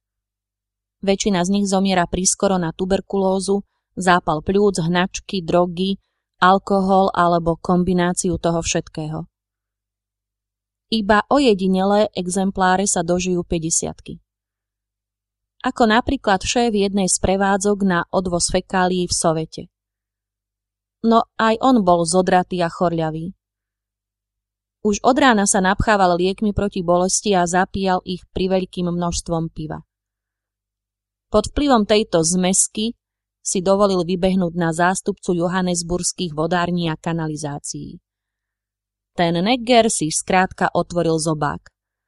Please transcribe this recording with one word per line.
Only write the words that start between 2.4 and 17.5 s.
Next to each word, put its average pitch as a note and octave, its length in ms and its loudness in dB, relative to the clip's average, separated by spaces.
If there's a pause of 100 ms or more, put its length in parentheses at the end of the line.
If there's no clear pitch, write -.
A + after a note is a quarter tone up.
na E3 160 -2
tuberkulózu, F#3+ 880 -2 (320)
zápal F3 480 0
pľúc, G3 400 2
hnačky, F3+ 640 -2
drogy, F3+ 560 0 (400)
alkohol F#3+ 720 2
alebo E3+ 480 0
kombináciu F3+ 800 0
toho E3 240 0
všetkého. D#3+ 640 -6 (1600)
Iba G#3+ 400 2
ojedinelé G3+ 800 2
exempláre F#3+ 800 -2
sa F3 160 -2
dožijú F3+ 400 -2
päťdesiatky. E3 720 -6 (1400)
Ako B3+ 240 0
napríklad A3 560 0
šéf A#3+ 320 0
jednej G3 320 0
z - 160 -2
prevádzok G3 640 0